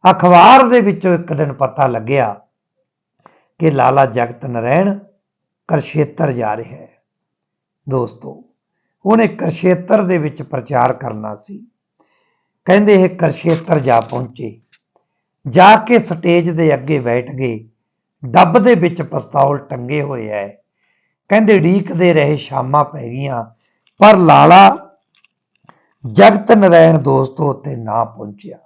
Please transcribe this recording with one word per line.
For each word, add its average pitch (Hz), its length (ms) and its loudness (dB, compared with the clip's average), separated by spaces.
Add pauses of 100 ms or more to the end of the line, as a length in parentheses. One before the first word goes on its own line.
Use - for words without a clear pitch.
(120)
ਅਖਬਾਰ 190 580 4
ਦੇ 240 120 4
ਵਿੱਚੋਂ 190 320 -2
ਇੱਕ 170 200 -6
ਦਿਨ 143 200 -4
ਪਤਾ 143 340 -4
ਲੱਗਿਆ 117 540 -6 (1160)
ਕਿ 160 120 0
ਲਾਲਾ 135 340 2
ਜਗਤ 120 400 -8
ਨਰਾਇਣ 139 520 -4 (720)
ਕੁਰਸ਼ੇਤਰ 151 640 -4
ਜਾ 110 260 -6
ਰਿਹਾ 117 180 -16
ਹੈ। - 140 -20 (1000)
ਦੋਸਤੋ, 117 540 -10 (600)
ਉਹਨੇ 220 220 0
ਕੁਰਸ਼ੇਤਰ 180 760 -2
ਦੇ 180 160 -2
ਵਿੱਚ 151 240 -8
ਪ੍ਰਚਾਰ 127 520 -4
ਕਰਨਾ 107 420 -12
ਸੀ। 202 320 -20 (960)
ਕਹਿੰਦੇ 208 280 2
ਇਹ 185 160 4
ਕੁਰਸ਼ੇਤਰ 165 680 -4
ਜਾ 123 220 0
ਪਹੁੰਚੇ, 120 600 -12 (880)
ਜਾ 185 260 6
ਕੇ 226 240 0
ਸਟੇਜ 170 500 -2
ਦੇ 160 240 0
ਅੱਗੇ 135 260 -4
ਬੈਠ 123 320 -4
ਗਏ, 117 380 -8 (560)
ਡੱਬ 180 340 2
ਦੇ 233 160 4
ਵਿੱਚ 170 260 -4
ਪਿਸਤੌਲ 143 560 -4
ਟੰਗੇ 131 440 -10
ਹੋਏ 127 280 -10
ਹੈ। 101 280 -10 (720)
ਕਹਿੰਦੇ 214 260 2
ਉਡੀਕਦੇ 180 580 0
ਰਹੇ, 151 240 0
ਸ਼ਾਮਾਂ 139 480 -4
ਪੈ 143 180 -18
ਗਈਆਂ, 123 400 -10 (540)
ਪਰ 208 200 6
ਲਾਲਾ 170 720 6 (1200)
ਜਗਤ 202 400 4
ਨਰਾਇਣ, 170 460 4
ਦੋਸਤੋ, 135 520 -4
ਉੱਥੇ 135 260 -10
ਨਾ 113 280 -6
ਪਹੁੰਚਿਆ। 104 640 -16